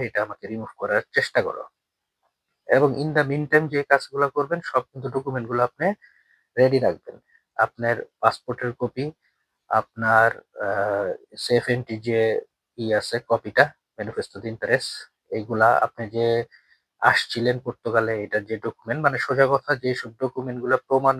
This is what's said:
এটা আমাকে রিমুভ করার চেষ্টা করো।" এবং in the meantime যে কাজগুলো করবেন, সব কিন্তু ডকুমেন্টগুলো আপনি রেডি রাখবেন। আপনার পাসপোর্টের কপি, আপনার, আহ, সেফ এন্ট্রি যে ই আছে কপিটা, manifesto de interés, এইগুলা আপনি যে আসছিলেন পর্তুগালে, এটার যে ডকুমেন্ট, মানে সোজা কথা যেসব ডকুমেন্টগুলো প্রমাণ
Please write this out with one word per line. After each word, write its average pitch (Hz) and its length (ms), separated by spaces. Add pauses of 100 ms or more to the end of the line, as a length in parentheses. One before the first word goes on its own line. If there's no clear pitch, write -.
এটা 107 180
আমাকে 104 240
রিমুভ 110 300
করার 104 260 (100)
চেষ্টা - 300
করো।" - 220 (1040)
এবং 135 240
in 143 200
the 147 120
meantime 147 440
যে 139 140
কাজগুলো 139 480
করবেন, 147 340
সব - 160
কিন্তু 127 280
ডকুমেন্টগুলো 123 540
আপনি 147 240 (680)
রেডি 131 220
রাখবেন। - 380 (420)
আপনার 117 380 (220)
পাসপোর্টের 120 540
কপি, 127 340 (640)
আপনার, 113 600 (300)
আহ, 101 480 (280)
সেফ 120 320
এন্ট্রি 120 300
যে 113 220 (580)
ই 110 160
আছে 107 260
কপিটা, 117 440 (300)
manifesto 107 440
de 117 100
interés, 113 380 (440)
এইগুলা 110 460
আপনি 113 340
যে 117 160 (760)
আসছিলেন 117 560
পর্তুগালে, 113 640
এটার 104 220
যে 110 120
ডকুমেন্ট, 117 460
মানে 135 160
সোজা 135 280
কথা 139 300
যেসব 127 420
ডকুমেন্টগুলো 127 580
প্রমাণ 135 440